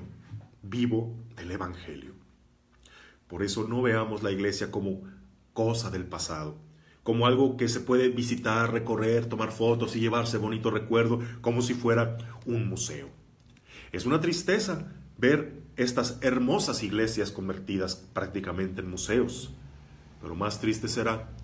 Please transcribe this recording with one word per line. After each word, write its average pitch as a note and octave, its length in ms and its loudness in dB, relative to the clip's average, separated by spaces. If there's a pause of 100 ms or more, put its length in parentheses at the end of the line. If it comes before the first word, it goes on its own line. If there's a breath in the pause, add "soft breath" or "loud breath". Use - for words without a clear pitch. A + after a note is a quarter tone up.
(600 loud breath)
vivo A#2 560 0 (180)
del F2 160 -10
Evangelio. F2 640 -8 (1120 loud breath)
Por F2 160 -4
eso G#2 240 0
no A#2+ 140 0
veamos A2 420 2
la G2+ 80 2
iglesia G2 400 0
como G2 320 -4 (520 loud breath)
cosa A2+ 340 0
del F2+ 160 -4
pasado, D#2+ 520 -6 (440 soft breath)
como A#2 240 2
algo B2+ 320 6
que A#2+ 120 2
se A#2 100 0
puede B2+ 300 4
visitar, A#2 600 2
recorrer, A2+ 540 2
tomar G#2+ 260 -2
fotos A#2 440 2
y A2+ 60 0
llevarse A2+ 360 2
bonito A2 320 0
recuerdo, A#2 520 4 (200 loud breath)
como A#2+ 200 2
si B2 120 2
fuera A#2 440 2 (280 loud breath)
un A2+ 220 0
museo. D2 420 -6 (840 loud breath)
Es F#2 140 -4
una D3 140 4
tristeza E3+ 720 0 (260)
ver D3 460 4 (140)
estas B2 440 0
hermosas B2+ 600 2
iglesias G#2+ 480 0
convertidas F#2+ 640 -4
prácticamente F#2 840 -4
en F#2 80 -8
museos, - 640 0 (680 loud breath)
pero E2 140 -8
más G2+ 240 -2
triste A2 300 0
será A2+ 400 -2 (140)